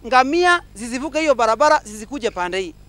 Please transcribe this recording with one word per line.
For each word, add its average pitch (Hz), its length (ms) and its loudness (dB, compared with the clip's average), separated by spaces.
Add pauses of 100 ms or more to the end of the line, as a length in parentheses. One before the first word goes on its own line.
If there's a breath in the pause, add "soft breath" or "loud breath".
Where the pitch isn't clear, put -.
ngamia 330 560 2 (100)
zisivuke 254 460 -6
hiyo 311 160 2
barabara, 226 480 2
zisikuje 214 460 -8
pande 185 320 -6
hii. 170 120 -10 (160)